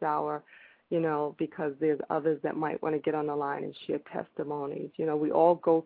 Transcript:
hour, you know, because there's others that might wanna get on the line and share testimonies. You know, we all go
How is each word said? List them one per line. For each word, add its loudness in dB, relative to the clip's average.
hour, -2
you 0
know, 0
because -4
there's 2
others 0
that -2
might -2
wanna 0
get 0
on -2
the -2
line -4
and -8
share -2
testimonies. -6
You -2
know, 0
we 0
all 8
go 4